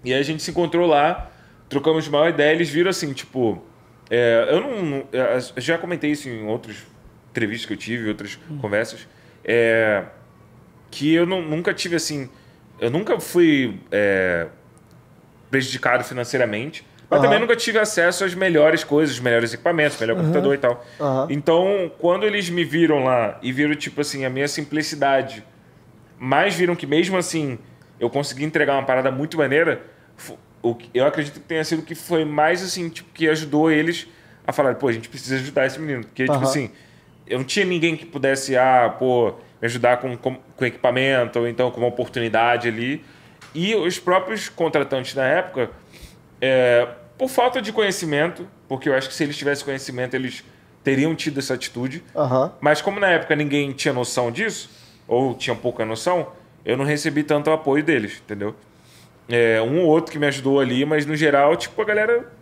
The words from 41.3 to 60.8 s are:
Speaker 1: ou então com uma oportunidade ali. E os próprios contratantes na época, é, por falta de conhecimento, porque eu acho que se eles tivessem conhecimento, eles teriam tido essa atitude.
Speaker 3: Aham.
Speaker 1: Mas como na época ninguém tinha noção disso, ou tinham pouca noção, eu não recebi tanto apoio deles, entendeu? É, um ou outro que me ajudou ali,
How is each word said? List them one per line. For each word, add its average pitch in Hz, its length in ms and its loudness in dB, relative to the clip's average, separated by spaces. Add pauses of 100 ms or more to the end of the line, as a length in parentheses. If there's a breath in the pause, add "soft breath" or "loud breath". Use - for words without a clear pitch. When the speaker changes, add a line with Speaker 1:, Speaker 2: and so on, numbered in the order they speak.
Speaker 1:
ou 117 100 0
então 120 220 0
com 123 100 -12
uma 123 80 2
oportunidade 117 800 0
ali. 120 360 -6 (500 loud breath)
E 185 200 -2
os 180 240 -2
próprios 190 500 -2
contratantes 147 640 -2
na 135 100 0
época, 135 460 -2 (720 loud breath)
é, 127 460 4 (300)
por 262 120 -2
falta 254 340 2
de 214 100 -8
conhecimento, 175 760 0 (220)
porque 135 200 -4
eu 135 60 4
acho 131 140 0
que - 60 -12
se - 100 -4
eles 143 120 -4
tivessem 143 280 -2
conhecimento, 131 500 -6
eles 127 300 -6 (400 soft breath)
teriam 139 300 2
tido 147 240 -4
essa 131 160 -4
atitude. 131 480 -8 (120)
Speaker 3:
Aham. 131 460 0
Speaker 1:
Mas 151 220 2
como 196 180 -4
na 196 80 2
época 165 260 2
ninguém 143 380 0
tinha 135 220 -2
noção 123 360 -2
disso, - 380 -6 (400 loud breath)
ou 123 260 0
tinham 117 220 -4
pouca 120 280 -4
noção, 151 440 -2 (360 loud breath)
eu 120 120 0
não 139 80 -2
recebi 147 380 0
tanto 147 280 0
apoio 151 320 0
deles, 127 420 -2
entendeu? 104 300 -8 (760 soft breath)
É, 117 340 4
um 143 200 0
ou 170 60 4
outro 160 240 4
que 151 60 -8
me 147 80 0
ajudou 135 340 2
ali, 127 240 2